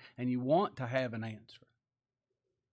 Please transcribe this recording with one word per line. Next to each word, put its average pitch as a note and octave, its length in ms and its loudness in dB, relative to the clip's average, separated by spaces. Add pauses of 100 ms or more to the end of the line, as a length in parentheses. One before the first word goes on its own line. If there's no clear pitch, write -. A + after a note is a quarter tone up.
(160)
and B2 120 0
you B2+ 100 2
want D#3 380 2
to B2+ 100 -4
have B2+ 260 0
an A2+ 100 -6
answer? A2 440 -14 (1040)